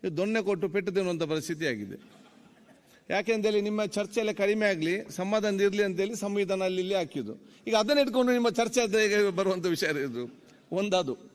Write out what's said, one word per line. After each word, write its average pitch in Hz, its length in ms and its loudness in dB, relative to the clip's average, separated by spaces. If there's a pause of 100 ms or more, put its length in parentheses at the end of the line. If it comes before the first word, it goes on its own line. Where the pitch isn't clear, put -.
ಇದು 175 120 -4
ದೊಣ್ಣೆ 214 260 0
ಕೊಟ್ಟು 196 260 0
ಪೆಟ್ಟು 190 240 -2
ತಿನ್ನುವಂಥ 175 300 0
ಪರಿಸ್ಥಿತಿ 156 440 -4
ಆಗಿದೆ. 104 300 -4 (1120)
ಯಾಕೆಂದೇಳಿ, 208 500 2
ನಿಮ್ಮ 214 240 0
ಚರ್ಚೆ 208 360 -2
ಎಲ್ಲ 214 120 -2
ಕಡಿಮೆ 208 340 2
ಆಗ್ಲಿ, 180 460 0
ಸಮಾಧಾನ 202 480 0
ಇರ್ಲಿ 202 220 4
ಅಂತೇಳಿ 196 340 -2
ಸಂವಿಧಾನ 196 460 -2
ಅಲ್ಲಿ 185 180 -2
ಇಲ್ಲಿ 190 140 -2
ಹಾಕಿದ್ದು. 147 440 -4 (280)
ಈಗ 220 100 2
ಅದನ್ನ 226 220 4
ಇಟ್ಕೊಂಡು 254 340 4
ನಿಮ್ಮ 240 180 2
ಚರ್ಚೆ 233 300 0
ಆದ್ರೆ 214 260 2
ಈಗ 202 220 2
ಬರುವಂಥ 185 380 0
ವಿಷಯ 165 200 0
ಇದು 131 440 -4 (420)
ಒಂದದು. 185 460 0 (160)